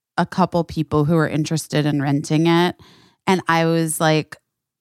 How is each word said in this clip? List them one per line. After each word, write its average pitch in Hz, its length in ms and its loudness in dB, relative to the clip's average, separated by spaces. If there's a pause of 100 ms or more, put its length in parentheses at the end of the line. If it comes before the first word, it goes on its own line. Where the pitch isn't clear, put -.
(180)
a - 60 0
couple 175 400 -2
people 151 400 -2
who 160 100 2
were 156 140 2
interested 151 560 -4
in 147 160 0
renting 147 460 0
it. 170 300 2 (500)
And 185 220 2
I 165 180 2
was 165 340 -2
like, 156 360 0 (440)